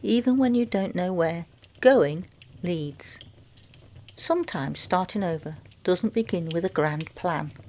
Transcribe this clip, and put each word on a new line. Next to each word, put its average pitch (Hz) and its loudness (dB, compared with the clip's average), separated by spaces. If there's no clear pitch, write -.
even 240 2
when 254 4
you 240 4
don't 196 -2
know 180 0
where 170 0
going 185 6
leads. 160 -6
Sometimes 160 -2
starting 185 -2
over 160 -4
doesn't 185 0
begin 185 -2
with 170 -2
a 185 0
grand 151 -2
plan. 156 -4